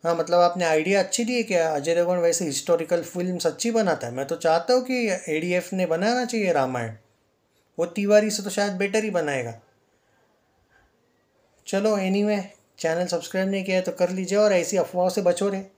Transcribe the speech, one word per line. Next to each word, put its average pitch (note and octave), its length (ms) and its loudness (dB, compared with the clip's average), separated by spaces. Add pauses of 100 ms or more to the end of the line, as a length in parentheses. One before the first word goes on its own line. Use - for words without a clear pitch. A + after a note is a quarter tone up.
हाँ, E3 120 2
मतलब E3 220 2
आपने F3 260 4
आइडिया E3 360 2
अच्छी G3 240 -2
दी B3 120 -2
है A#3+ 60 0
क्या? E3+ 320 0
अजय D3 200 0
देवगन F3 220 2
वैसे E3+ 280 2
हिस्टोरिकल E3 580 -2
फिल्म F3+ 360 -4
सच्ची E3+ 320 -2
बनाता G3 360 0
है। A#2+ 60 -6
मैं C3+ 140 -6
तो E3 100 -4
चाहता E3+ 380 2
हूँ B3+ 80 4
कि A#3+ 360 -2 (100)
एडीएफ़ F3 460 -2
ने F#3 120 0
बनाना G#3 380 0
चाहिए G#3+ 280 -2
रामायण, B2+ 400 0 (880)
वो E3 80 0
तिवारी G#3 440 4
से G#3 120 -4
तो G3+ 80 -6
शायद G3+ 220 -2
बेटर G3+ 320 0
ही G#3+ 60 -4
बनाएगा। C#3 500 -2 (2000)
चलो G#3 300 2
anyway, G3+ 440 2 (380)
चैनल E3+ 280 0
सब्सक्राइब F3+ 420 -2
नहीं G3 160 -2
किया F#3+ 120 0
है F#3 60 2
तो F3+ 100 -4
कर F3+ 180 0
लीजिए F#3+ 280 -2
और G#3+ 140 4
ऐसी F3 240 0
अफवाहों F3+ 320 0
से F#3 140 -2
बचो F3 260 0
रहे। F#3+ 140 -6 (160)